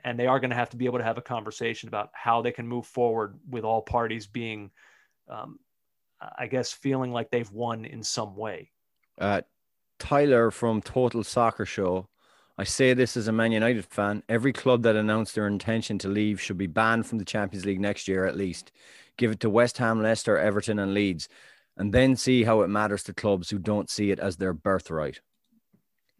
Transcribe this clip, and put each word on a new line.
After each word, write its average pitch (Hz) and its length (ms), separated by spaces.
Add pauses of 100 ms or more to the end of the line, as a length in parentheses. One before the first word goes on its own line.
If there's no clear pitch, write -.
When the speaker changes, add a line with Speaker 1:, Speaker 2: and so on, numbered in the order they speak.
Speaker 1:
and 120 140
they 123 80
are 131 140
gonna 123 140
have 120 160
to 123 60
be 123 100
able 123 120
to 113 60
have 113 140
a 120 40
conversation 113 680
about 107 240
how 117 280
they 120 120
can 117 140
move 120 200
forward 113 520 (120)
with 117 140
all 110 180
parties 113 440
being, 107 440 (580)
um, - 300 (800)
I 123 80
guess, 123 260
feeling 131 400
like 120 180
they've 117 200
won 113 340
in 113 180
some 101 340
way. 104 340 (500)
Speaker 2:
Uh, 98 220 (560)
Tyler 135 520
from 110 300
Total 117 420
Soccer 117 440
Show, 92 420 (480)
"I 98 80
say 127 300
this 123 220
as 110 120
a 113 40
Man 113 200
United 110 320
fan. 104 440
Every 117 240
club 123 320
that 110 120
announced 107 380
their 104 120
intention 104 520
to 98 100
leave 104 320
should 95 180
be 98 80
banned 110 400
from 113 120
the 98 60
Champions 98 420
League 95 140
next 101 280
year 92 160
at 95 120
least. 92 360 (440)
Give 113 160
it 101 80
to 110 100
West 117 280
Ham, 113 220
Leicester, 110 380
Everton, 104 400
and 98 160
Leeds, 98 340 (480)
and 101 160
then 127 240
see 127 280
how 110 180
it 87 60
matters 104 360
to 98 80
clubs 98 380
who 101 80
don't 104 320
see 104 200
it 95 80
as 95 180
their 92 160
birthright." 80 680 (1000)